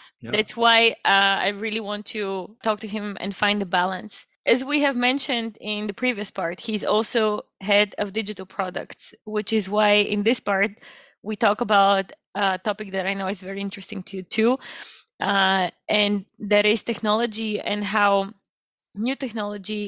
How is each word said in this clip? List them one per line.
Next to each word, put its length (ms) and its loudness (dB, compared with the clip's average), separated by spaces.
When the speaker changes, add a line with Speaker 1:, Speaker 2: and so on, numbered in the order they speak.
Speaker 1:
Yeah. 100 -12
Speaker 2:
That's 240 0
why, 360 6
uh, 420 4
I 40 2
really 300 -4
want 340 -8
to 500 -6
talk 180 0
to 60 -8
him 320 -6
and 160 -8
find 240 2
the 60 -2
balance. 600 -2
As 180 4
we 180 0
have 140 2
mentioned 640 -2
in 280 -6
the 60 -4
previous 380 -4
part, 280 -6
he's 240 -4
also 580 2
head 380 2
of 160 -2
digital 320 -6
products, 680 -6
which 280 -2
is 160 2
why 240 4
in 100 0
this 160 2
part 320 0
we 120 -6
talk 260 2
about 500 4
a 280 0
topic 280 -4
that 160 -2
I 80 -2
know 120 -4
is 140 -6
very 200 -8
interesting 420 -8
to 140 -10
you 60 -8
too, 360 2
uh, 500 2
and 380 0
that 160 6
is 180 2
technology 760 -2
and 240 -4
how 500 2
new 200 -2
technology 720 -6